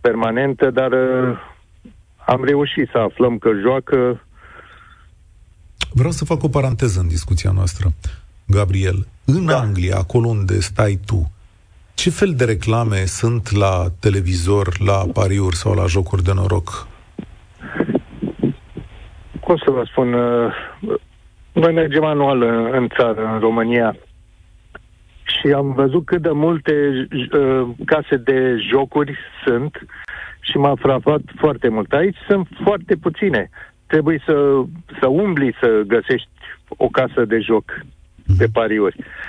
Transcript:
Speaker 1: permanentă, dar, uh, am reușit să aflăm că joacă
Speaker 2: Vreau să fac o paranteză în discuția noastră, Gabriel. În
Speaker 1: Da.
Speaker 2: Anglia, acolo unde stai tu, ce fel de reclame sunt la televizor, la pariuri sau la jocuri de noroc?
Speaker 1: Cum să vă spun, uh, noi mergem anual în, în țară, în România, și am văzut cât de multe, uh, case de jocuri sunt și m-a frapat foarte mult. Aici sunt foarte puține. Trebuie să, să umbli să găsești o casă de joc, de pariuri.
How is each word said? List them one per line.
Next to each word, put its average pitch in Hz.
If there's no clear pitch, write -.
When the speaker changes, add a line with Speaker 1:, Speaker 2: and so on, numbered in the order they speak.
Speaker 1:
permanentă, 120
dar, 127
uh, 127
am 127
reușit 143
să -
aflăm 117
că 107
joacă 123
Speaker 2:
Vreau 131
să 160
fac 156
o -
paranteză 123
în 90
discuția 85
noastră, 92
Gabriel. 95
În 170
Speaker 1:
Da. 143
Speaker 2:
Anglia, 95
acolo 113
unde 98
stai 101
tu, 98
ce -
fel 185
de 127
reclame 110
sunt 117
la 98
televizor, 95
la 98
pariuri 98
sau 98
la 95
jocuri 92
de 95
noroc? 90
Speaker 1:
Cum -
să 147
vă 127
spun, 123
uh, 120
noi 165
mergem 156
anual 143
în, 117
în 127
țară, 110
în 110
România, 113
și -
am 139
văzut 139
cât 180
de 160
multe, 156
uh, 131
case 156
de 127
jocuri 139
sunt 127
și -
m-a 143
frapat 135
foarte 147
mult. 110
Aici 175
sunt 196
foarte 190
puține. 160
Trebuie 151
să, 160
să 135
umbli 143
să 113
găsești 117
o -
casă 123
de 110
joc, 104
de 95
pariuri. 107